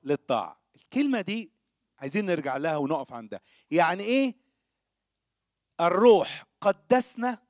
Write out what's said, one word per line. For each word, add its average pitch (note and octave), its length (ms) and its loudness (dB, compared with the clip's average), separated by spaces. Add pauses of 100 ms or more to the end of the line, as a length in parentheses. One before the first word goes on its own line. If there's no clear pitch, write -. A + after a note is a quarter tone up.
للطاعة". A#2+ 580 -4 (160)
الكلمة C4+ 440 -2
دي G3+ 300 -8 (480)
عايزين D#3+ 280 -4
نرجع C#3+ 300 -2
لها D#3 200 -2
ونقف C#3+ 360 -4
عندها. A2 280 -14 (300)
يعني E3+ 320 2
إيه B3+ 320 0 (1500)
الروح F3+ 640 4 (160)
قدسنا A#3+ 760 -2 (120)